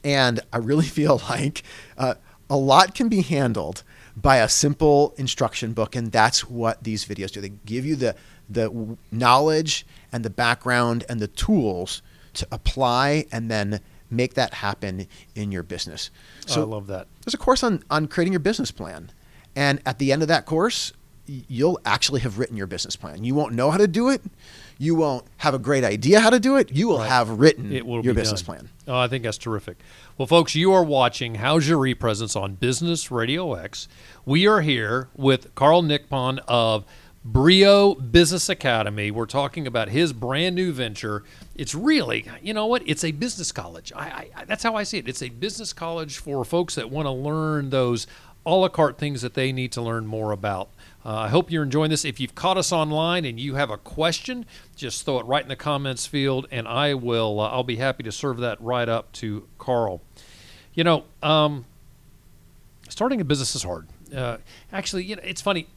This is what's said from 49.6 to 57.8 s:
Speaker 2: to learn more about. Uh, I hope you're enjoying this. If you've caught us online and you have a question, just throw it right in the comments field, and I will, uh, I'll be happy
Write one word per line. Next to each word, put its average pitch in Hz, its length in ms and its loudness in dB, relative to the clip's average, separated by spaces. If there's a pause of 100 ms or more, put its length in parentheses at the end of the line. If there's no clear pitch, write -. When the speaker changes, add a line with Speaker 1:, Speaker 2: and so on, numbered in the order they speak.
Speaker 2:
to 120 100 -6
learn 113 240 -4
more 107 260 -4
about. 98 360 -4 (360)
Uh, 110 120 -6
I 110 120 -4
hope 160 220 2
you're 156 140 -2
enjoying 151 260 0
this. 151 140 -2
If 139 140 -6
you've 131 160 -6
caught 185 220 0
us 185 160 -2
online 160 540 0
and 117 120 -8
you 135 180 -6
have 139 140 -2
a 104 60 -6
question, 214 680 -6 (280)
just - 300 -10
throw 131 140 -2
it 113 80 -6
right 135 160 0
in 131 60 -14
the 135 80 -8
comments 139 500 -6
field, 135 440 -2
and 117 160 -8
I 139 280 -2
will, 113 460 -2
uh, 107 100 0
I'll 127 140 -2
be 123 120 -4
happy 131 280 -4